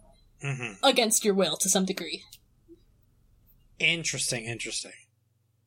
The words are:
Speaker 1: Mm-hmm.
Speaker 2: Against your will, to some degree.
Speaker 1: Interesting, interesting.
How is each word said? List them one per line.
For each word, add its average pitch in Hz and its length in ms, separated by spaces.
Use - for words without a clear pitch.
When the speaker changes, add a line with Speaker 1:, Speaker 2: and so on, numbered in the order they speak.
Speaker 1:
Mm-hmm. 123 400
Speaker 2:
Against 247 400
your 202 120
will, 165 220
to - 120
some 190 160
degree. 180 380
Speaker 1:
Interesting, 156 680
interesting. 113 480